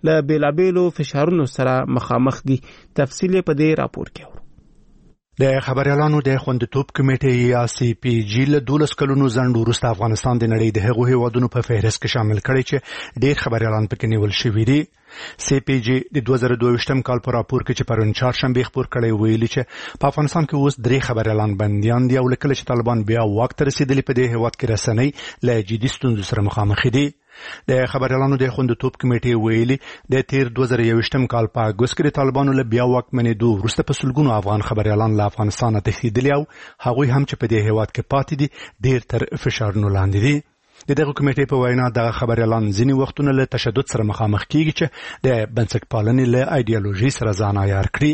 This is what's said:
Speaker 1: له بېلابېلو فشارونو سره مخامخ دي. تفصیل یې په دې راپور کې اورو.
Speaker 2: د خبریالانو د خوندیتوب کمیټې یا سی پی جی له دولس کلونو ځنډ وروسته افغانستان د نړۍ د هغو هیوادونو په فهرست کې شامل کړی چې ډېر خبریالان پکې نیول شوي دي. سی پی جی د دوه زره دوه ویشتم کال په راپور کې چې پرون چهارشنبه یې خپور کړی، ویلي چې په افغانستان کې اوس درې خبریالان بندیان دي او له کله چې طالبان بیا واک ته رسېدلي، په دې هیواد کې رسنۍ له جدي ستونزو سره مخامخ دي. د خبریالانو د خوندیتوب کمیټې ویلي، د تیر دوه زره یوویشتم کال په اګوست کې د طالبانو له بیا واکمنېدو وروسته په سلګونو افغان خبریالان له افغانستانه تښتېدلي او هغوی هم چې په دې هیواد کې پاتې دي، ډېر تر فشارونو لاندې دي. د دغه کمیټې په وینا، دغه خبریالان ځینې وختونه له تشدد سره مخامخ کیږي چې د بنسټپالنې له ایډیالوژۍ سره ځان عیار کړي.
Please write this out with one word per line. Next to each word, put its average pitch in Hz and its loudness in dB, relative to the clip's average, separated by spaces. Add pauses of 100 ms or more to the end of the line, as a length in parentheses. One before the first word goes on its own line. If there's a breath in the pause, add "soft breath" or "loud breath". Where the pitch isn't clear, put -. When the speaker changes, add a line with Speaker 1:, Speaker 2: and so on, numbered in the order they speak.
Speaker 1:
له 160 4
بېلابېلو 160 2
فشارونو 151 0 (120)
سره 127 0 (220)
مخامخ 123 0
دي. 135 2 (380 loud breath)
تفصیل 156 -2
یې 180 0
په 156 2
دې 151 2 (120)
راپور - -6
کې - -20
اورو. - -18 (1000)
Speaker 2:
د 135 2
خبریالانو 143 0
د 135 2
خوندیتوب 127 -4
کمیټې 131 2 (200)
یا 120 2 (100)
سی 123 0 (160)
پی 123 0 (160)
جی 120 2
له 147 4 (100)
دولس 147 0
کلونو 139 2
ځنډ 127 2
وروسته 117 0
افغانستان 113 0
د 117 0
نړۍ 110 2
د 98 0
هغو 120 2
هیوادونو 120 2
په 120 -2
فهرست 110 0
کې - -4
شامل 107 0
کړی 131 0
چې - -2 (460 loud breath)
ډېر 143 2
خبریالان 110 0
پکې - -4
نیول 104 0
شوي 110 0
دي. 143 4 (680 loud breath)
سی 135 2
پی 135 2 (120)
جی 127 2 (180)
د 127 -2
دوه 127 4
زره 123 2
دوه 123 4
ویشتم 131 0
کال 123 0
په 123 0
راپور 117 -2
کې 127 -2
چې - -2
پرون 107 0
چهارشنبه 127 0
یې 123 -4
خپور 127 -4
کړی، 117 0 (100)
ویلي 110 2
چې 131 0 (380 loud breath)
په 139 2
افغانستان 147 0
کې 156 -4
اوس 143 2 (120)
درې 131 4 (100)
خبریالان 107 0
بندیان 107 2
دي 131 2
او - 0
له - -4
کله 139 0
چې - -14
طالبان 117 0
بیا 113 2
واک 120 0
ته 139 0
رسېدلي، 135 0
په 135 2
دې 127 4
هیواد 117 -2
کې 135 -4
رسنۍ 117 0 (380 loud breath)
له 113 0
جدي 113 -2
ستونزو 113 -2
سره 101 0
مخامخ 101 0 (120)
دي. 143 4 (640 loud breath)
د 127 2
خبریالانو 135 0
د 127 0
خوندیتوب 127 -2
کمیټې 123 0 (120)
ویلي، 117 2 (360 loud breath)
د 131 0
تیر 135 0
دوه 127 0
زره 113 2
یوویشتم 117 0
کال 113 0
په 113 0
اګوست 107 -2
کې - 0
د - -2
طالبانو 135 2
له 131 0 (100)
بیا 123 2
واکمنېدو 120 0
وروسته 110 -2
په 139 -2
سلګونو 131 2
افغان 101 0
خبریالان 107 2
له 101 2
افغانستانه 107 -2
تښتېدلي 123 0
او 151 -2 (420 loud breath)
هغوی 123 0
هم 139 2
چې - -6
په 127 -2
دې 110 2 (100)
هیواد 107 0
کې - -4
پاتې 139 0
دي، 143 0 (380 loud breath)
ډېر 127 4 (120)
تر 117 0 (240)
فشارونو 104 0
لاندې 98 2
دي. 147 2 (540 soft breath)
د - 2
دغه 147 0
کمیټې 139 2
په 139 0
وینا، 123 2
دغه 117 0
خبریالان 113 0
ځینې 127 2
وختونه 139 -2
له 131 2 (100)
تشدد 120 -2
سره 107 0
مخامخ 104 0
کیږي 156 2
چې 165 2 (400 loud breath)
د 131 4 (260)
بنسټپالنې 117 0
له 127 2 (140)
ایډیالوژۍ 107 0
سره 110 0 (100)
ځان 101 0
عیار 98 0
کړي. 151 2